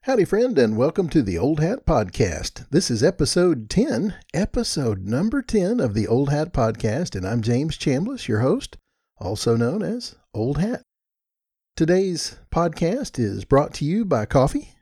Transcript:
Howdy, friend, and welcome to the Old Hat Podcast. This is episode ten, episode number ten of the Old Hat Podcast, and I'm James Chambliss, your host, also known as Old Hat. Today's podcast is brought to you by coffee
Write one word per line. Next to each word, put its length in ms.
Howdy, 160
friend, 340
and 200
welcome 320
to 100
the 160
Old 240
Hat 240
Podcast. 840
This 200
is 120
episode 680
ten, 460
episode 720
number 380
ten 380
of 120
the 140
Old 240
Hat 240
Podcast, 600
and 140
I'm 140
James 340
Chambliss, 500
your 140
host, 380
also 360
known 280
as 320
Old 240
Hat. 240
Today's 600
podcast 680
is 260
brought 300
to 100
you 220
by 180
coffee 460